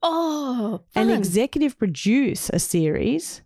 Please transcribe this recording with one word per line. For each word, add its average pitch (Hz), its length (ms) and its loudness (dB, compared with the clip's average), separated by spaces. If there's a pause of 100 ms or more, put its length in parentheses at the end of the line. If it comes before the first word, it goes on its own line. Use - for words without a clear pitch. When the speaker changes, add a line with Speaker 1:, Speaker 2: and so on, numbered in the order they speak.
Speaker 1:
Oh, 294 800 -2 (140)
Speaker 2:
and 220 140 2
Speaker 1:
fun. 226 80 4
Speaker 2:
executive 247 600 0
produce 214 720 0
a 175 100 0
series 175 880 0